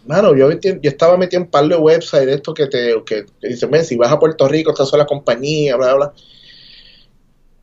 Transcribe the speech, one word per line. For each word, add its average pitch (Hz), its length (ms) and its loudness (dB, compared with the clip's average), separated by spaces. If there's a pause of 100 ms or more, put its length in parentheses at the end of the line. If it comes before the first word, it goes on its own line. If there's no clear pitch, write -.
mano, 170 300 2
yo, 135 140 4
yo 170 400 -2
estaba 170 260 2
metido 180 220 -2
en 175 80 -4
un - 40 -20
par 151 160 2
de 175 100 0
websites 156 500 2
de 135 80 0
estos 151 180 -8
que 151 140 -4
te, 120 280 -2 (120)
que, 107 180 -6 (160)
que - 80 -10
dicen, 120 220 -6
"Ven, 160 140 2
si 127 120 -6
vas 120 160 2
a 147 60 0
Puerto 160 300 2
Rico, 156 240 0
estas 139 160 -2
son 147 100 0
las 147 100 2
compañías, 143 680 -2
bla, 131 160 2
bla, - 20 2
bla". 143 180 -2 (1500)